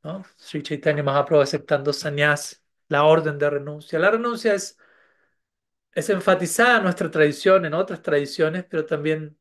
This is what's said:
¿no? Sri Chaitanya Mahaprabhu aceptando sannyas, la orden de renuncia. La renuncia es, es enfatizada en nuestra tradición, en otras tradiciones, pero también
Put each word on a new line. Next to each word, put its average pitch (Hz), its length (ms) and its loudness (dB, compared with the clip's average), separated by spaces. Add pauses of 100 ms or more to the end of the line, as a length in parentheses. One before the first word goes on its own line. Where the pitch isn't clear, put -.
¿no? 185 200 -12 (120)
Sri - 260 -10
Chaitanya 147 400 -2
Mahaprabhu 143 400 2
aceptando 143 500 -2
sannyas, 147 720 -2 (240)
la 147 160 2
orden 156 340 4
de 147 120 0
renuncia. 147 480 -8
La 190 120 2
renuncia 226 440 -2
es, - 240 -8 (1120)
es 170 180 -6
enfatizada 190 680 2
en 202 60 0
nuestra 175 260 -2
tradición, 160 540 4
en 151 100 -4
otras 185 280 -4
tradiciones, 156 680 -2
pero 156 180 -4
también 156 540 -4